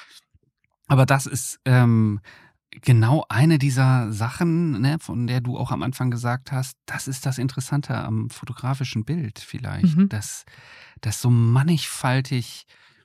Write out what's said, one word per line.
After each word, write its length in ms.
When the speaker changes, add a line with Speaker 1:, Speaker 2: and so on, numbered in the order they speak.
Speaker 1:
Aber 180
das 220
ist, 380
ähm, 540
genau 480
eine 280
dieser 560
Sachen, 680
ne, 180
von 280
der 140
du 160
auch 140
am 120
Anfang 280
gesagt 400
hast, 340
das 220
ist 180
das 140
Interessante 560
am 340
fotografischen 760
Bild 340
vielleicht, 580
Speaker 2:
Mhm. 120
Speaker 1:
dass 360
das 200
so 100
mannigfaltig 1300